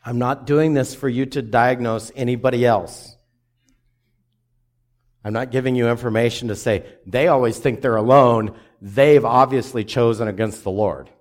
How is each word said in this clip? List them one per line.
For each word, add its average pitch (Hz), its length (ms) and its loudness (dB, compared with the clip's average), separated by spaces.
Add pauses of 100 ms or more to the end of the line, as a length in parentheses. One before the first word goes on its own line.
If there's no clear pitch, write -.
I'm 120 120 -4
not 127 260 -4
doing 151 280 2
this 131 200 -2
for 139 140 -4
you 127 180 -2
to 135 160 -8
diagnose 117 720 0
anybody 123 500 -2
else. 104 520 -2 (2000)
I'm 107 80 -6
not 120 180 -6
giving 127 240 -2
you 120 140 2
information 120 580 -2
to 107 80 -4
say, 101 320 -2 (180)
"They 123 220 0
always 127 320 2
think 117 220 -4
they're 117 160 0
alone. 117 600 4 (240)
They've 135 440 4
obviously 123 600 0
chosen 117 440 0
against 104 340 -4
the 98 80 -6
Lord." 95 400 -4 (100)